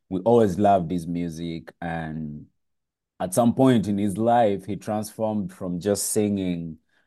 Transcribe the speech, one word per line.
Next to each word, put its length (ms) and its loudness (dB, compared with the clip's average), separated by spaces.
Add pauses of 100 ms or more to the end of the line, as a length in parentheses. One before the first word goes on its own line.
we 120 -4
always 380 4
loved 320 4
his 160 -4
music. 760 -8
And 640 -8 (720)
at 140 -6
some 200 4
point 340 4
in 100 -2
his 200 -2
life, 480 2
he 100 -6
transformed 800 -6
from 260 -8
just 320 0
singing, 680 -2 (300)